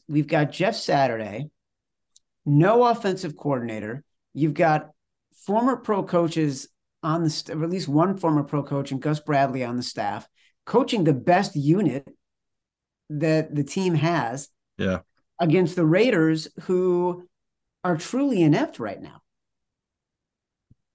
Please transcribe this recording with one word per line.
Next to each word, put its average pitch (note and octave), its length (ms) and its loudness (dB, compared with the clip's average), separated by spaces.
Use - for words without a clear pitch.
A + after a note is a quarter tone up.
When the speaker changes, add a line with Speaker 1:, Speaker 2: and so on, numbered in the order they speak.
Speaker 1:
We've D3 200 0
got D3 240 0
Jeff G3 240 0
Saturday, B2 720 -2
no F#3+ 400 6
offensive G3+ 500 -2
coordinator. A#2 680 -6
You've D3 200 0
got D#3 380 2
former A#3 320 0
pro G3+ 260 -2
coaches D#3+ 680 -2
on E3 200 0
the D#3 60 2
st-, - 280 -6
or D3+ 60 -4
at E3 60 -4
least F3 180 -4
one E3+ 300 2
former D#3 260 0
pro D3 200 -4
coach C#3+ 280 -6
and C3 100 -6
Gus D3+ 180 -2
Bradley C3+ 440 0
on A#2+ 140 -4
the B2 60 -4
staff, G#2+ 440 -6
coaching A#3+ 380 0
the D3+ 100 4
best F3 420 0
unit D3 520 0
that D#3 440 0
the D3 100 -2
team F#3 320 0
has D3 540 -2
Speaker 2:
Yeah. F#2+ 220 -2
Speaker 1:
against F3 360 2
the F3 100 2
Raiders, D#3+ 640 2
who F3+ 680 0
are F3+ 140 0
truly B3 460 0
inept F3 360 2
right G#2 220 -8
now. D2+ 200 -18